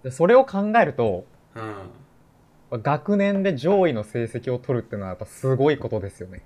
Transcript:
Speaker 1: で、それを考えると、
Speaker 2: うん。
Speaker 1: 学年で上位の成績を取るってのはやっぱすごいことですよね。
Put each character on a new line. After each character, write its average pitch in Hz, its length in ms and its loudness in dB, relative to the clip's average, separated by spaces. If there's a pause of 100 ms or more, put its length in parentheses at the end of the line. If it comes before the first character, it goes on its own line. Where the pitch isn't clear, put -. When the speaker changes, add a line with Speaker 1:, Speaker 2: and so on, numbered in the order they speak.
Speaker 1:
で、 131 80 -8
そ 165 140 2
れ 226 100 8
を 262 100 8
考 202 260 -4 (100)
え 175 40 6
る 143 80 -4
と、 101 320 -2 (300)
Speaker 2:
う 117 40 -12
ん。 - 1200 -14
Speaker 1:
学 147 360 -2
年 196 260 0
で 185 140 0
上 180 320 2
位 131 40 0
の 104 120 -4
成 120 200 -4
績 123 280 -6
を 123 40 -2
取 123 240 -2
る - 40 -14
っ - 20 -20
て - 80 -10
の 101 80 -6
は 92 60 -8
や 90 60 -8
っ - 20 -20
ぱ - 80 -12
す 131 320 -2
ご 143 160 2
い - 40 -2
こ 113 120 -8
と 110 100 -4
で 95 100 -8
す - 120 -18
よ 92 80 -14
ね。 90 160 -18